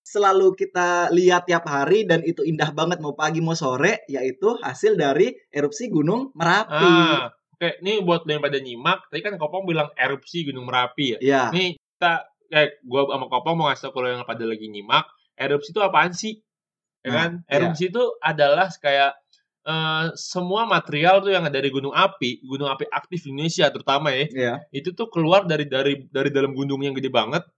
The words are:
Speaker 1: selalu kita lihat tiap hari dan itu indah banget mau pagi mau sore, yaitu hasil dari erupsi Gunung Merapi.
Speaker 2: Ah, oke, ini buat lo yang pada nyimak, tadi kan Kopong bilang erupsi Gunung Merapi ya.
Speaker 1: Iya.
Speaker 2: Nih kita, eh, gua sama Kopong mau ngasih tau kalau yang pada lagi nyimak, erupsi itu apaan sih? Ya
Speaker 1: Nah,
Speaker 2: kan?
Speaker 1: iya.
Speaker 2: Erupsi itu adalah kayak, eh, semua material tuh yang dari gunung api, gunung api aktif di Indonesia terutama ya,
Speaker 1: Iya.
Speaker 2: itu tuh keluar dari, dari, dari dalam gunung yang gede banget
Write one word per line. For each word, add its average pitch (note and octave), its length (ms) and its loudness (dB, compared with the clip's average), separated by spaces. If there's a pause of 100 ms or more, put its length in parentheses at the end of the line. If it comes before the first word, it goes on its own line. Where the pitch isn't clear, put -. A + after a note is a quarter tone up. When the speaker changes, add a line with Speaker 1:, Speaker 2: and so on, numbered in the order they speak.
Speaker 1:
selalu F#3+ 540 4
kita F3 560 0
lihat F3+ 340 6
tiap E3+ 220 0
hari D#3 380 2
dan E3 180 2
itu E3 180 -4
indah D3+ 300 0
banget E3 300 -2
mau D3 120 -6
pagi D#3 280 -2
mau E3 120 0
sore, C#3+ 540 0
yaitu C3+ 500 -2
hasil G3 380 0
dari D#3+ 380 2 (180)
erupsi D3 380 -4
Gunung G3 440 0
Merapi. E3 540 0
Speaker 2:
Ah, E3 400 4 (240)
oke, E3+ 320 -6
ini G#3 180 -2
buat E3+ 220 0
lo E3 80 -8
yang D3+ 100 -2
pada C#3 160 -2
nyimak, C3+ 540 -4
tadi D3+ 100 -8
kan G3+ 140 -8
Kopong F3 320 -6
bilang D#3 260 -2
erupsi C#3 540 -4
Gunung B2+ 180 -8
Merapi B2 460 -2
ya. G#2+ 80 -4
Speaker 1:
Iya. C3+ 320 2
Speaker 2:
Nih F3+ 240 0
kita, - 380 -4 (360)
eh, D3+ 200 2 (140)
gua C3+ 260 0
sama C3 180 -4
Kopong C3 300 -2
mau D#3+ 100 0
ngasih C3+ 240 -4
tau - 20 -20
kalau B2+ 160 -4
yang B2 140 -4
pada A#2 220 -8
lagi A2 240 -6
nyimak, G#2+ 400 -2 (260)
erupsi C#3+ 380 -4
itu G#3+ 80 -2
apaan E3+ 320 2
sih? G#3+ 260 -8 (640)
Ya B2+ 60 -8
Speaker 1:
Nah, D3 80 0
Speaker 2:
kan? E3+ 140 0 (100)
Speaker 1:
iya. - 160 -8
Speaker 2:
Erupsi E3+ 320 0
itu A3+ 140 -2 (180)
adalah D#3 520 2
kayak, C#3 400 2 (520)
eh, D#3+ 400 -2 (100)
semua F3+ 500 -4
material E3+ 540 4
tuh G3 120 0
yang F#3 160 2
dari C3+ 220 -2
gunung C3+ 240 -4
api, C#3+ 540 0
gunung C3+ 240 -6
api C#3+ 180 -6
aktif E3 380 -8
di C3+ 80 -10
Indonesia D#3+ 340 0
terutama C#3 460 0
ya, C3+ 100 0
Speaker 1:
Iya. B2+ 300 -2 (180)
Speaker 2:
itu E3+ 220 -8
tuh A3+ 160 -8
keluar E3+ 320 4
dari, D3+ 240 -2
dari, C#3 400 -2
dari C#3 240 -2
dalam C3+ 240 0
gunung C#3 260 -4
yang C#3 140 -4
gede C3+ 160 -4
banget B2 320 0 (160)